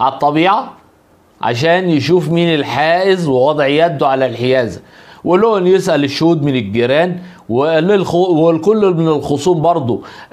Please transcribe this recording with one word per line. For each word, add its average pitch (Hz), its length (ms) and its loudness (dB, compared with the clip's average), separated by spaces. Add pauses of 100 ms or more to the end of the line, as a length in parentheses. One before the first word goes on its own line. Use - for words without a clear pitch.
على 131 120 2
الطبيعة، 165 600 0 (680)
عشان 165 480 0
يشوف 151 380 0
مين 170 260 0
الحائز 170 760 0
ووضع 139 380 2
يده 147 420 0
على 131 180 0
الحيازة، 120 540 -2 (440)
ولو 202 340 2
أن 180 80 -2
يسأل 180 380 2
الشهود 160 380 0
من 139 140 0
الجيران، 127 600 0 (300)
وللخ-، 160 640 0
والكل 175 800 2
من 160 140 0
الخصوم 151 540 -2
برضو 147 400 -2 (300)